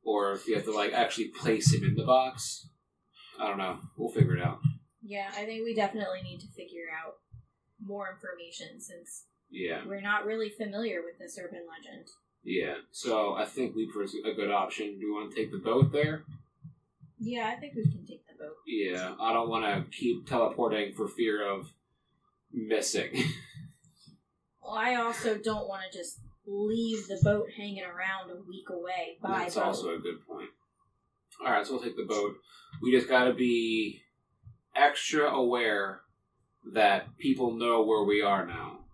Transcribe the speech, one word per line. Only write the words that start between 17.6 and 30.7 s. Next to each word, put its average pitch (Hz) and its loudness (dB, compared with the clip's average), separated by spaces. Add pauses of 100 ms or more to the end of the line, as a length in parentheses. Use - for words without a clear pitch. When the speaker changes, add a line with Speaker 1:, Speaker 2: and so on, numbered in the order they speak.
Speaker 2:
we 226 -4
can - -6
take - -18
the - -20
boat. 151 -14 (100)
Speaker 1:
Yeah, 92 -2
I 113 0
don't 117 2
wanna 110 0
keep - -2
teleporting 110 2
for 101 -2
fear 107 2
of 98 -4 (800)
missing. 110 0
<laughs> - 0 (1200)
Speaker 2:
Well, 214 -8
I 240 2
also 233 0
don't 214 -2
wanna 190 -8
just - -10 (260)
leave 214 0
the 190 -6
boat 208 4
hanging 202 -8
around 185 -6
a 180 -14
week 185 -14
away 175 -6
by - 0
Speaker 1:
That's - -4
Speaker 2:
boat. 196 0
Speaker 1:
also - -2
a 82 -6
good - -8
point. - -12 (880)